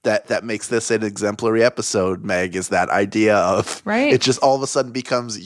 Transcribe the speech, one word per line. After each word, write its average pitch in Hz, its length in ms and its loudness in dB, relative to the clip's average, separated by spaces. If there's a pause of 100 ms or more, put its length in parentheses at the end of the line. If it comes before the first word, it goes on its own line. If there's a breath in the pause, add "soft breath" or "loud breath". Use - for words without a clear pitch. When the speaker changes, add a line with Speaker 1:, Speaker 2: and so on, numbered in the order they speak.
Speaker 1:
that, 107 240 -2
that 98 160 -2
makes 110 240 -6
this 117 240 -2
an 110 120 2
exemplary 107 600 0
episode, 95 600 0
Meg, 92 300 -2
is 90 140 -4
that 90 200 2
idea 104 480 2
of 95 480 0
Speaker 2:
Right. 240 280 0
Speaker 1:
it 123 80 2
just 131 180 0
all 135 160 4
of 135 80 -4
a 135 40 -4
sudden 127 240 -2
becomes 120 540 -4